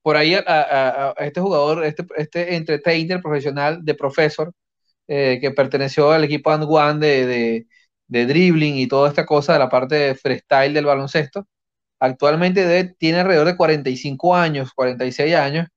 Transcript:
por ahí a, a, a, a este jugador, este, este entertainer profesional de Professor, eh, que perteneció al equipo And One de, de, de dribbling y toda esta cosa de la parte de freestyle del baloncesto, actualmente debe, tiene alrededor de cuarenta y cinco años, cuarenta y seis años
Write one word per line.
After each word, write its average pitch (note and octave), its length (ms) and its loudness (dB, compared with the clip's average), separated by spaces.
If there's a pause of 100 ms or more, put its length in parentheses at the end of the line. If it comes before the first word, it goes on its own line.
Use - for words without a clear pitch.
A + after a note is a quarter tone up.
por D3+ 160 2
ahí D#3 160 2
a, F#3+ 60 2
a, D#3 220 2
a, C3+ 540 0
a C#3+ 100 -6
este D3 140 -6
jugador, D#3+ 460 0
este, D3+ 180 -6 (120)
este E3+ 400 -4
entertainer E3 640 -2
profesional D3 640 -4
de D3+ 80 -2
Professor, D3+ 600 -2 (540)
eh, C#3 320 0
que C3+ 120 -2
perteneció C#3 600 2
al D#3+ 120 4
equipo D3 260 -2
And D#3 180 0
One D3+ 380 2
de, C3+ 220 2
de, A#2 400 -2 (400)
de A#2+ 180 0
dribbling D3+ 520 2
y C3 100 -2
toda C#3 220 2
esta D3+ 160 -2
cosa D3+ 280 0
de D3+ 60 4
la B2+ 100 2
parte C3 240 0
de C#3+ 220 0
freestyle C#3 580 0
del D3 120 0
baloncesto, C#3+ 600 -2 (520)
actualmente D#3+ 680 0
debe, F3+ 320 0
tiene E3 220 0
alrededor F3+ 260 2
de F3+ 120 0
cuarenta D3+ 340 0
y B2+ 60 -6
cinco D#3+ 380 0
años, D3+ 380 -2
cuarenta B2+ 320 -2
y B2+ 60 -4
seis D#3 240 0
años D3+ 420 -2